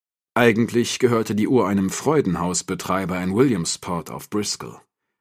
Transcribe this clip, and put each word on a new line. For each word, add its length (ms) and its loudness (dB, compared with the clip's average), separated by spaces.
Eigentlich 680 2
gehörte 360 0
die 120 0
Uhr 200 4
einem 220 0
Freudenhausbetreiber 1300 -2
in 140 -2
Williamsport 760 0
auf 200 -12
Bristol. 500 -6